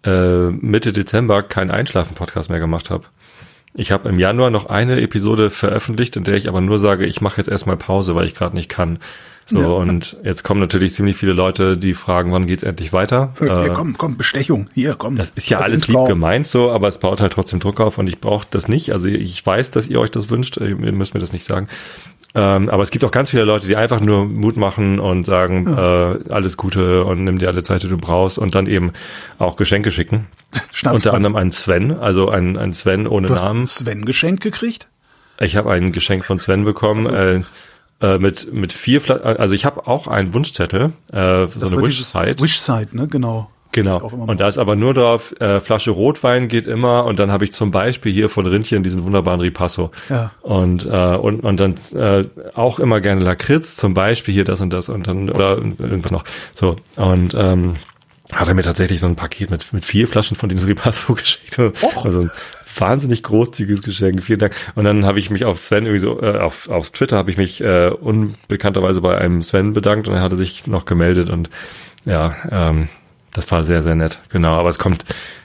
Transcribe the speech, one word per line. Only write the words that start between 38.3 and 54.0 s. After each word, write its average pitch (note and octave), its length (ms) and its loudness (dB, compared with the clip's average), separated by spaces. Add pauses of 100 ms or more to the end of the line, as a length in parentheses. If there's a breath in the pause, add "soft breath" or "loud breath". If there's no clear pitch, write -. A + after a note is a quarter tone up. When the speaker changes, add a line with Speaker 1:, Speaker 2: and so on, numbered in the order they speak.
Speaker 1:
mit G2 200 -2
vier C#3 280 0
Fla-, C3 140 2
also A2 400 0
ich G2+ 100 -2
habe - 220 -2
auch C3 200 -2
einen G2 280 0
Wunschzettel, C3 580 0 (180)
äh, F#2 360 2
so - 120 -10
Speaker 2:
Das F#2 140 -2
Speaker 1:
eine C3+ 80 2
Speaker 2:
war - 80 4
dieses B2+ 260 -4
Speaker 1:
Wishsite. C3 280 0
Speaker 2:
Wishsite, A#2 520 0
ne? B2+ 120 -4
Genau. A#2 420 -4 (220)
Speaker 1:
Genau. G2 260 2
Speaker 2:
Ich E2+ 60 -4
auch A2+ 100 -10
immer B2 80 -10
Speaker 1:
Und A2+ 80 -6
Speaker 2:
mal. G#2+ 80 0
Speaker 1:
da G2 100 2
ist G#2 100 0
aber G#2 180 2
nur B2 200 2
drauf, A#2 460 2
äh, G2+ 180 2
Flasche A2 320 0
Rotwein B2 560 2
geht A2+ 180 -2
immer A#2+ 400 2
und G#2 140 0
dann G2+ 120 4
habe G2+ 140 2
ich G2 60 -4
zum G#2 180 -2
Beispiel G#2 420 -2
hier G#2+ 180 2
von F#2 180 -2
Rindchen G#2 340 0
diesen F#2 240 -2
wunderbaren F2+ 360 0
Ripasso. F2+ 500 -2 (180 loud breath)
Speaker 2:
Ja. A#2 220 -2 (100)
Speaker 1:
Und, F2+ 460 2
äh, - 20 -6
und, F#2+ 520 0
und G2 180 0
dann, F#2+ 160 2 (180)
äh, G2 300 2 (320)
auch A#2 240 0
immer A2+ 220 4
gerne G2 200 2
Lakritz, A2+ 540 0
zum G2 180 0
Beispiel G2+ 400 2